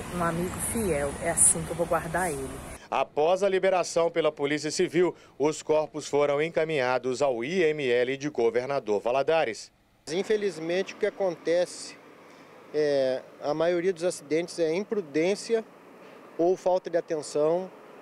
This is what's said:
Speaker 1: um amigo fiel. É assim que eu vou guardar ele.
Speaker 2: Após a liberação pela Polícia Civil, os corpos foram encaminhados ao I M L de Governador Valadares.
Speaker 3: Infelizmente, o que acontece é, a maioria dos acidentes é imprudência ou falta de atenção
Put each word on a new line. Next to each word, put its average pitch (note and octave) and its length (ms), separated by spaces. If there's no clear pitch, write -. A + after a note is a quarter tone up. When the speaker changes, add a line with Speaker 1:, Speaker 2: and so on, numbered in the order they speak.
Speaker 1:
um F3 60
amigo E3+ 340
fiel. D3+ 380
É E3+ 100
assim - 340
que D#3+ 60
eu E3+ 40
vou E3 120
guardar E3 440
ele. C3+ 180
Speaker 2:
Após D3+ 540
a G3+ 60
liberação F3+ 600
pela D#3+ 220
Polícia D3 400
Civil, E3+ 460
os D3+ 260
corpos D3+ 440
foram C#3+ 340
encaminhados C3 800
ao C3 220
I E3+ 220
M D3+ 260
L B2 260
de C#3 120
Governador A#2+ 720
Valadares. C#3 720
Speaker 3:
Infelizmente, F#3 840
o - 20
que G#3 100
acontece F3 880
é, C#3 480
a C#3+ 100
maioria F3 400
dos E3 120
acidentes E3+ 560
é D#3+ 120
imprudência G3 920
ou F3 180
falta F3+ 320
de E3+ 80
atenção E3 720